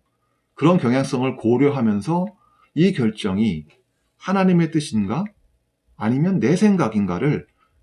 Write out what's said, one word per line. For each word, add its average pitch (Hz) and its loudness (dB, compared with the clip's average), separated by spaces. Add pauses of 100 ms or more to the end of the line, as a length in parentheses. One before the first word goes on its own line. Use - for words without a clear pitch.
(560)
그런 175 2
경향성을 131 -2
고려하면서 123 0 (480)
이 175 2
결정이 107 -2 (500)
하나님의 185 2
뜻인가? 120 -2 (720)
아니면 139 0
내 117 2
생각인가를 117 0 (360)